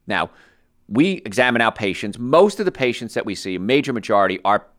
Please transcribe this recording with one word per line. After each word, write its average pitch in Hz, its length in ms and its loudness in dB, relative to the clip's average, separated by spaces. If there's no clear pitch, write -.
Now, 87 260 -2
we 160 360 0
examine 117 360 2
out 113 140 2
patients. 101 440 -6
Most 160 400 4
of 208 60 -4
the 180 80 -2
patients 120 400 -4
that - 120 -4
we 104 100 -6
see, 95 200 -6
a 90 40 -4
major 131 340 0
majority, 101 500 0
are 101 240 0